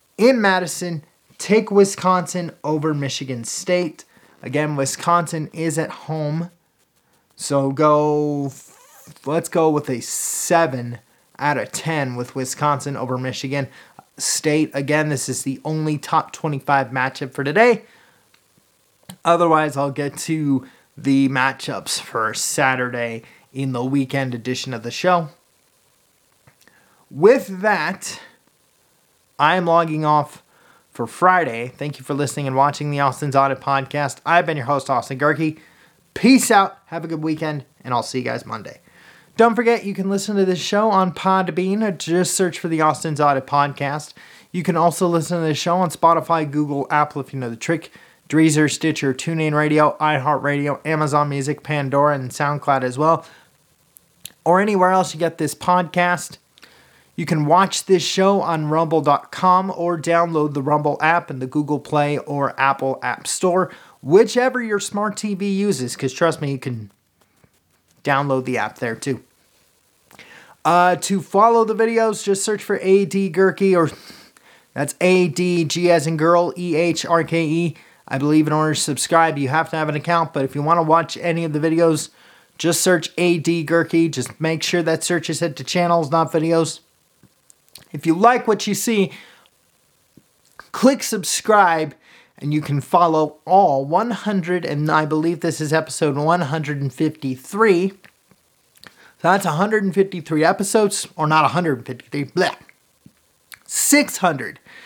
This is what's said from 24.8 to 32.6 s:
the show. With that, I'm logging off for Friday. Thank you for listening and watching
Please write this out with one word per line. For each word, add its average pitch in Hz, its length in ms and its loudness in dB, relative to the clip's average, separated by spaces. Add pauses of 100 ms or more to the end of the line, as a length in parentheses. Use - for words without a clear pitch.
the 117 80 -10
show. 175 380 0 (1800)
With 190 500 4
that, 190 600 -2 (1160)
I'm 170 260 4
logging 165 400 2
off 151 380 0 (480)
for 117 160 -6
Friday. 135 600 2
Thank 147 280 -8
you 131 80 -20
for - 80 -4
listening 139 320 -4
and 131 100 -4
watching 143 360 2